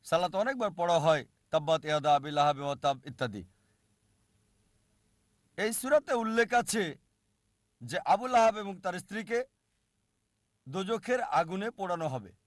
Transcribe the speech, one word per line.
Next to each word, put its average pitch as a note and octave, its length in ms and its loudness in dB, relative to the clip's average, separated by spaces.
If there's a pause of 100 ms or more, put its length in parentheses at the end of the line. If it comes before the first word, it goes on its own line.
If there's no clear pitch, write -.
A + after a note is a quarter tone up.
সালাতে E3+ 320 0
অনেকবার A#3 420 -2
পড়া E3+ 200 2
হয়, D3+ 240 4 (280)
তাব্বাত D#3 340 0
ইয়াদা D3+ 300 2
আবি C#3+ 160 0
লাহাব D3 300 2
ওয়া C#3+ 160 -4
তাব C#3 200 0 (100)
ইত্যাদি। A#2 360 -6 (2250)
এই G#3+ 160 -2
সূরাতে C4+ 400 0
উল্লেখ A3+ 420 0
আছে A3+ 300 2 (960)
যে B2 220 -6
আবু G3+ 220 2
লাহাব A3+ 300 4
এবং G3 240 -8
তার F3+ 180 -4
স্ত্রীকে G#3+ 460 -4 (1200)
দোজখের G3 520 -2
আগুনে F3+ 500 0
পোড়ানো F3 380 -4
হবে। A#2+ 220 -6 (160)